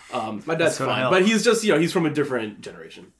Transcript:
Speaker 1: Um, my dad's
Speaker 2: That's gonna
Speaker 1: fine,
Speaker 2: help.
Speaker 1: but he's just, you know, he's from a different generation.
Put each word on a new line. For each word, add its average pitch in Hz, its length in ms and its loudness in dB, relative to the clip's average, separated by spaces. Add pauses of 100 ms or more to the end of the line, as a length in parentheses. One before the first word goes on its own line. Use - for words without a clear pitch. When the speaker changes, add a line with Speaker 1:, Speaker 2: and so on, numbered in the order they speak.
(120)
Speaker 1:
Um, 110 340 -6
my 165 100 -4
dad's 165 160 2
Speaker 2:
That's - 80 -4
gonna 131 120 -2
Speaker 1:
fine, 127 100 -2
Speaker 2:
help. 127 120 2
Speaker 1:
but 185 120 4
he's 220 180 2
just, 220 200 2
you 202 100 4
know, 147 60 4
he's 165 140 2
from 175 120 2
a 147 60 0
different 127 500 -4
generation. - 580 -18